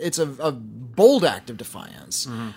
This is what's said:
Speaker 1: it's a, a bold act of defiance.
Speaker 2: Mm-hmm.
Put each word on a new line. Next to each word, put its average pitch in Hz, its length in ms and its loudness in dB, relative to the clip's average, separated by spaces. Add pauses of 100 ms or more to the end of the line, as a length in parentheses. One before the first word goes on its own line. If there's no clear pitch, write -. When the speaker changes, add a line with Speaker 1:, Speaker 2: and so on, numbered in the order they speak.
Speaker 1:
it's 170 160 -4
a, 156 120 0 (100)
a 151 120 0
bold 123 720 4
act 113 280 -2
of 110 60 -12
defiance. - 680 -10
Speaker 2:
Mm-hmm. 117 320 -8